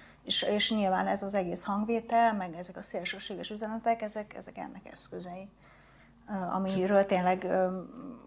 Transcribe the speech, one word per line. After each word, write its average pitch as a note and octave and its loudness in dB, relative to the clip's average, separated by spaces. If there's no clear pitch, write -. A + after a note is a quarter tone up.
És, - 0
és G#3 2
nyilván F#3+ 2
ez G3+ 0
az G3 -6
egész F3+ 0
hangvétel, A3+ 2
meg F3+ -4
ezek F3+ -12
a F#3+ -12
szélsőséges F3+ -6
üzenetek, A3 -2
ezek, G#3+ -8
ezek - -14
ennek - -10
eszközei. F3+ -12
Ö, G#3+ -8
amiről F#3+ 4
tényleg, F#3 4
ö, F#3 4